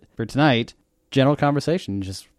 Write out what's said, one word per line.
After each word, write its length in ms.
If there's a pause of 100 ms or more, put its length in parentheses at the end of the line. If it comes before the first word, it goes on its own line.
(160)
for 120
tonight, 480 (340)
general 260
conversation, 680
just 240 (120)